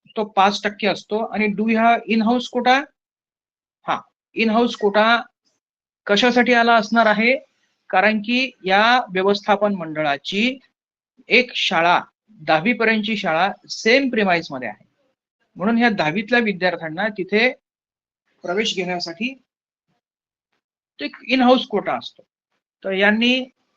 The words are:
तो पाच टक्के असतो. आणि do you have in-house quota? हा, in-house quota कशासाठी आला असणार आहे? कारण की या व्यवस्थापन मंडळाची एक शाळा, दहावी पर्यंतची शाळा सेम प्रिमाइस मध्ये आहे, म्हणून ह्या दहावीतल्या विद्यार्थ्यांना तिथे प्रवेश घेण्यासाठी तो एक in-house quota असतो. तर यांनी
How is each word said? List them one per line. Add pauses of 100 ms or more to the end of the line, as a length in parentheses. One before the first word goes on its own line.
(160)
तो
पाच
टक्के
असतो.
आणि
do
you
have (140)
in-house (120)
quota? (1000)
हा, (400)
in-house (120)
quota (840)
कशासाठी
आला
असणार
आहे? (540)
कारण
की (140)
या (120)
व्यवस्थापन
मंडळाची (720)
एक
शाळा, (280)
दहावी
पर्यंतची
शाळा (160)
सेम
प्रिमाइस
मध्ये
आहे, (720)
म्हणून
ह्या
दहावीतल्या
विद्यार्थ्यांना
तिथे (920)
प्रवेश
घेण्यासाठी (1700)
तो
एक (160)
in-house (100)
quota
असतो. (640)
तर
यांनी (320)